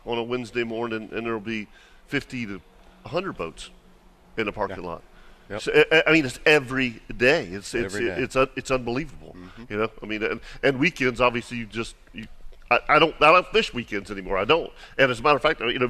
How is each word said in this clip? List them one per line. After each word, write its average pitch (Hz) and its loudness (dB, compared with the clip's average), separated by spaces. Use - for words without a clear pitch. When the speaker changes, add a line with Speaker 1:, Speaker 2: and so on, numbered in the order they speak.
Speaker 1:
on 117 -4
a 117 -2
Wednesday 120 -4
morning, 113 -4
and 113 -6
there'll 113 -4
be 107 -8
fifty 131 -6
to 98 -10
a 107 -14
hundred 170 -4
boats - -10
in 110 -2
the 98 -4
parking 95 -6
Speaker 2:
Yeah. 87 -8
Speaker 1:
lot. 85 -10
Speaker 2:
Yep. 104 -8
Speaker 1:
So, 139 4
I, 160 6
I 156 4
mean, 160 4
it's 123 -6
every 131 2
day. 123 4
It's, 98 -10
it's, 101 -2
Speaker 2:
Every 110 -2
day. 92 -4
Speaker 1:
it's, 127 -4
un-, 131 2
it's 135 -6
unbelievable. 123 -6
Speaker 2:
Mm-hmm. 101 -16
Speaker 1:
You 104 -4
know, 110 0
I 101 -12
mean, 107 -4
and, 104 -2
and 131 2
weekends, 127 0
obviously, 120 0
you 117 -8
just, 107 -8
you, 110 -14
I, 120 4
I 143 6
don't, 151 4
I 147 8
don't 180 6
fish 220 0
weekends 107 -6
anymore. 95 -2
I 101 2
don't. 147 2
And 131 6
as 113 -4
a - -12
matter 247 4
of 127 -2
fact, 156 0
I, 113 -2
you 127 -2
know, 123 0